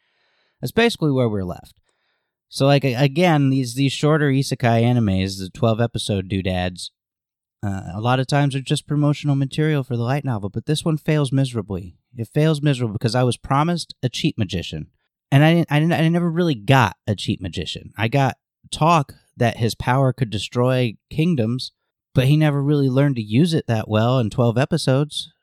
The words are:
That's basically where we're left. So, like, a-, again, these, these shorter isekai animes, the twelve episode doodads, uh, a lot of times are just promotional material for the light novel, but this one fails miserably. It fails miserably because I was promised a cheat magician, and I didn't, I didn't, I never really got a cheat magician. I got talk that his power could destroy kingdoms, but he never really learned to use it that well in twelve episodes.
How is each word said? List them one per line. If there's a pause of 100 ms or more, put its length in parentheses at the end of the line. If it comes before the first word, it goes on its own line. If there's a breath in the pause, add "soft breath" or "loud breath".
(600)
That's
basically
where
we're
left. (640)
So,
like,
a-,
again,
these,
these
shorter
isekai
animes,
the
twelve
episode
doodads, (720)
uh, (120)
a
lot
of
times
are
just
promotional
material
for
the
light
novel,
but
this
one
fails
miserably. (180)
It
fails
miserably
because
I
was
promised
a
cheat
magician, (440)
and
I
didn't,
I
didn't,
I
never
really
got (100)
a
cheat
magician.
I
got (340)
talk (220)
that
his
power
could
destroy (160)
kingdoms, (420)
but
he
never
really
learned
to
use
it
that
well
in
twelve
episodes. (120)